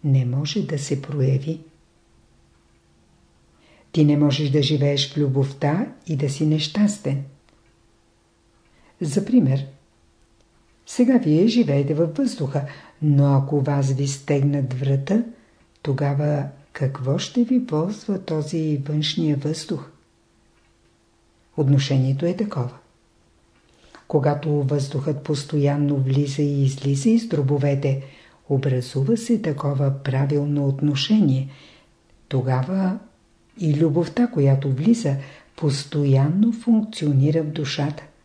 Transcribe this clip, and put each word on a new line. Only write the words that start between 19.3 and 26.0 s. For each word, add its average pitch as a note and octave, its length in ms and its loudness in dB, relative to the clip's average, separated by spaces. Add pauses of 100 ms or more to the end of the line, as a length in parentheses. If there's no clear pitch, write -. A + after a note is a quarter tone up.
въздух? D3+ 520 -6 (1700)
Отношението C3+ 680 0
е F3+ 120 -2
такова. D3 360 -6 (1300)
Когато D3 560 0
въздухът C#3 600 -4
постоянно C#3+ 760 0
влиза C3+ 440 0